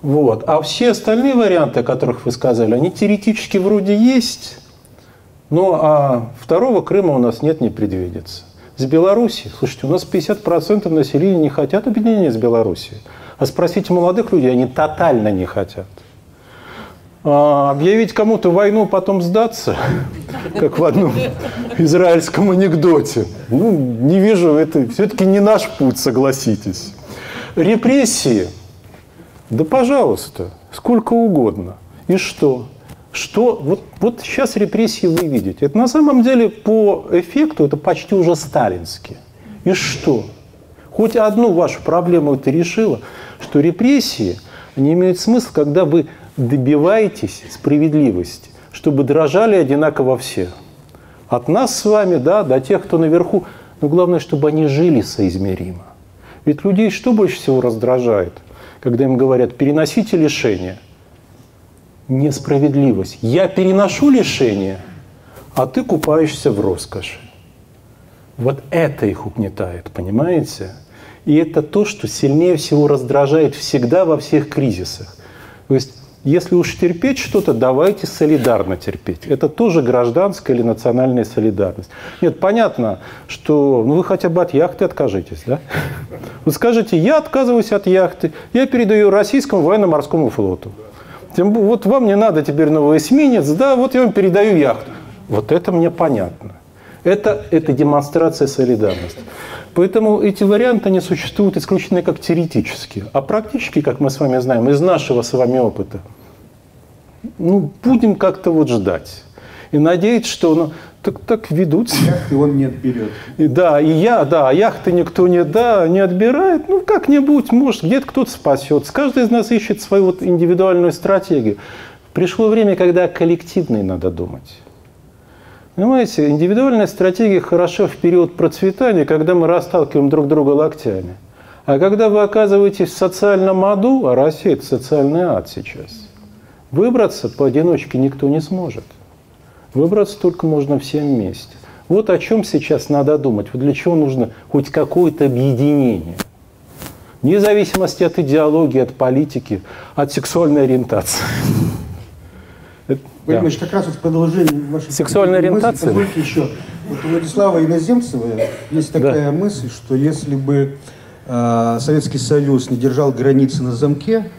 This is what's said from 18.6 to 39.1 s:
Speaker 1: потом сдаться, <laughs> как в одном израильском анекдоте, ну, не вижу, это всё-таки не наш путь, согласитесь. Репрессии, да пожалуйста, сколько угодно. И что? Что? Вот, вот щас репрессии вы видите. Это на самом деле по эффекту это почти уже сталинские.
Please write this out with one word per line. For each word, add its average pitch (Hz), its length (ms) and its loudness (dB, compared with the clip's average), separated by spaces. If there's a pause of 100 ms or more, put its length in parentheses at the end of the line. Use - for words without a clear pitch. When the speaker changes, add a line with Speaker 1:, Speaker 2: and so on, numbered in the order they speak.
Speaker 1:
потом 190 360 -2
сдаться, 190 540 -2 (400)
<laughs> - 420 -10
как 151 200 0
в 156 60 2
одном 156 280 2 (680)
израильском 170 720 2
анекдоте, 170 760 2 (220)
ну, 160 240 2
не 135 480 2
вижу, 185 340 4
это 156 340 2
всё-таки 196 360 -2
не 190 160 4
наш 202 300 2
путь, 127 280 0
согласитесь. 123 920 -2 (640)
Репрессии, 196 960 2 (1000)
да 113 160 0
пожалуйста, 233 840 0 (220)
сколько 233 420 0
угодно. 135 600 0 (320)
И 180 80 2
что? 135 500 -2 (500)
Что? 226 460 0
Вот, 165 200 -2 (180)
вот 240 220 -2
щас - 340 -4
репрессии 214 500 -2
вы 170 200 0
видите. 107 380 -2
Это 143 140 0
на 247 100 2
самом 294 340 4
деле 240 280 4
по 214 600 0
эффекту 269 540 0
это 143 140 -2
почти - 360 -2
уже 175 220 2
сталинские. 98 800 -6 (480)